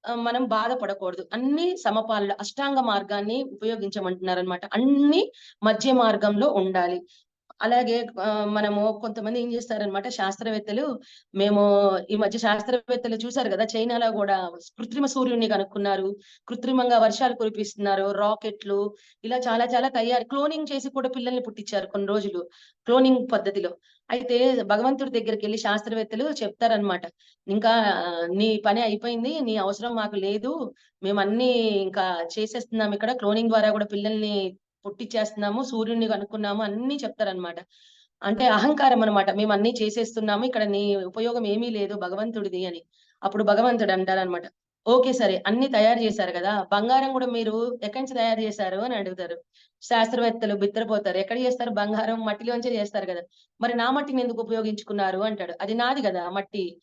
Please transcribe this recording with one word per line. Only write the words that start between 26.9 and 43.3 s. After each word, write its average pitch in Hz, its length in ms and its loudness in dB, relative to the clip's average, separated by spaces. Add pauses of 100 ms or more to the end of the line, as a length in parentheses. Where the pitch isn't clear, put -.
"ఇంకా, 214 240 2
ఆ, 175 540 2
నీ 208 400 0
పని 214 160 4
అయిపోయింది, 233 580 -2
నీ 226 160 -2
అవసరం 202 400 -2
మాకు 208 200 -4
లేదు, 208 580 -4 (300)
మేము 202 160 0
అన్ని 233 380 2
ఇంకా 190 680 0 (120)
చేసేస్తున్నాం, 220 540 -2
ఇక్కడ 220 180 -2
క్లోనింగ్ 226 380 0
ద్వారా 214 220 4
కూడా 208 140 0
పిల్లల్ని 208 720 -2 (280)
పుట్టించేస్తున్నాము, 214 800 -4
సూర్యుడిని 226 440 -2
కనుక్కున్నాము," 208 560 -4
అన్ని 233 320 -4
చెప్తారనమాట. 185 600 -6 (680)
అంటే 220 240 2
అహంకారం 247 540 6
అనమాట, 202 280 4
"మేము 208 240 2
అన్ని 214 280 2
చేసేస్తున్నాము, 214 640 -2
ఇక్కడ 240 180 4
నీ 202 320 2
ఉపయోగం 220 520 -2
ఏమీ 233 220 2
లేదు 208 240 -2
భగవంతుడిది" 196 720 -4
అని. 170 160 -8 (420)
అప్పుడు 208 200 0